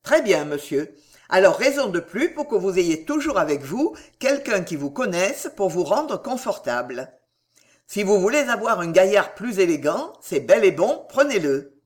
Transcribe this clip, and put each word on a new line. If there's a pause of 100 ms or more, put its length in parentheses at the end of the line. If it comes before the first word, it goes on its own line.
Très
bien,
monsieur. (340)
Alors
raison
de
plus
pour
que
vous
ayez
toujours
avec
vous (240)
quelqu'un
qui
vous
connaisse
pour
vous
rendre
confortable. (760)
Si
vous
voulez
avoir
un
gaillard
plus
élégant,
c'est
bel
et
bon,
prenez-le.